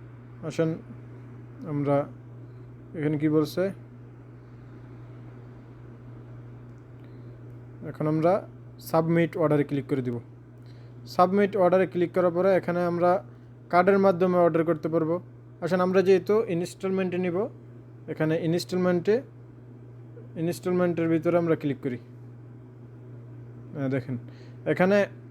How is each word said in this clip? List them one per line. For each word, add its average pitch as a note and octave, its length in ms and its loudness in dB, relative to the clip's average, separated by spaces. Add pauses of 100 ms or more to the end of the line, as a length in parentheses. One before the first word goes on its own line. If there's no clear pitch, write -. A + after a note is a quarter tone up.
(500)
আসেন D#3+ 200 0 (1000)
আমরা C#3+ 240 2 (1040)
এখানে D3+ 240 0
কি D#3 60 2 (100)
বলছে, D#3 260 0 (4000)
এখন D3+ 240 -4
আমরা D#3+ 180 4 (580)
সাবমিট E3 420 4 (100)
অর্ডারে D3 280 4
ক্লিক C#3 220 -4
করে C3+ 160 0
দিব। B2 80 -2 (1000)
সাবমিট F#3+ 360 4 (120)
অর্ডারে F3+ 300 6
ক্লিক F3 220 0
করার F3+ 220 4
পরে F#3 120 4 (100)
এখানে F3 220 -2 (100)
আমরা F3 200 4 (600)
কার্ডের F#3 320 8
মাধ্যমে F3+ 400 4
অর্ডার E3 240 4
করতে D#3+ 240 0
পারবো। D#3+ 220 2 (480)
আসেন F3 240 2
আমরা F#3 200 6
যেহেতু F#3+ 260 6 (220)
ইনস্টলমেন্টে F#3 680 -2
নিব, F3 120 0 (760)
এখানে D#3 220 0 (140)
ইনস্টলমেন্টে, F3+ 680 2 (1300)
ইনস্টলমেন্টের F3 720 0
ভিতরে E3 280 2
আমরা E3 200 2
ক্লিক C#3 240 -2
করি। B2 120 -4 (1800)
হ্যাঁ, C#3 200 -2
দেখেন B2+ 200 -4 (560)
এখানে, F#3+ 340 4
আহ, - 40 -10 (220)